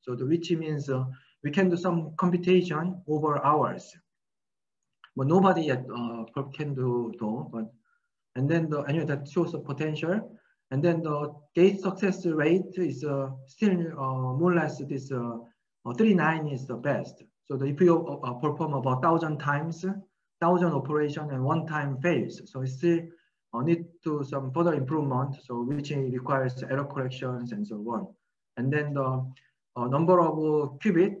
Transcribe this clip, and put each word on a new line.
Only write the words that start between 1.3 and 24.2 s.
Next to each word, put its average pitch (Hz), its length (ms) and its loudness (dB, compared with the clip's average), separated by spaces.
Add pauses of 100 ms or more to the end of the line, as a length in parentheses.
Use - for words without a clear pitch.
we 147 80 -2
can 185 180 4
do 170 80 2
some 170 380 -2
computation 180 880 2
over 147 400 0
hours. 123 480 2 (1200)
But 131 120 -2
nobody 180 360 6
yet, 131 300 0
uh, 120 300 -6 (100)
per-, 139 100 -4
can 143 300 -6
do 120 460 -2
though. 113 340 -4
But, 110 180 -8 (640)
and 135 140 0
then 160 180 2
the, 147 160 -2
anyway, 151 220 -2
that 135 220 -4
shows 170 240 0
the 147 80 -6
potential. 156 800 -4 (320)
And 135 120 0
then 165 200 4
the 147 320 -4 (180)
gate 196 280 6
success 185 440 -2
rate 160 380 4 (140)
is, 143 260 -4
uh, 139 260 -2 (160)
still, 202 280 0 (180)
uh, 131 480 -4
more 175 140 4
or - 20 4
less 151 240 0
this, 135 320 -6
uh, 120 260 -4 (480)
uh, - 80 -6
three 220 220 6
nine 156 320 2
is 135 180 -6
the 127 100 -8
best. - 460 -4 (240)
So 135 120 -6
the, 135 80 -2
if 143 140 -2
you, 170 280 6
uh, 143 200 -8
uh, 123 60 -4
perform 151 400 -2
about 131 300 0
thousand 160 340 2
times, 147 480 -4 (560)
thousand 175 300 4
operation 151 580 -2
and 131 140 -2
one 160 240 0
time 143 340 -4
fails. 156 400 0 (100)
So 131 100 -8
it's 131 160 -4
still, 170 240 4 (520)
uh, 117 80 -2
need 170 240 2 (200)
to 151 180 -2